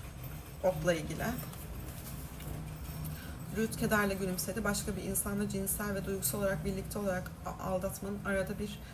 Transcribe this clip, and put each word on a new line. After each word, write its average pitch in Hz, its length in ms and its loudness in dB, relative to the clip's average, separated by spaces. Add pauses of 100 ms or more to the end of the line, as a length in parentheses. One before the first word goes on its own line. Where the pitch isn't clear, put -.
(640)
Okla 170 300 6
ilgili. 156 300 0 (2250)
Ruth 220 200 2
kederle 208 380 6
gülümsedi. 190 500 0
Başka 202 320 2
bir - 60 -4
insanla 202 460 2
cinsel 196 460 0
ve 196 100 0
duygusal 196 340 0
olarak 190 260 2
birlikte 196 340 -2
olarak 185 320 0 (160)
a-, - 180 -4
aldatmanın 190 600 0
arada 202 340 2
bir 208 220 -4 (140)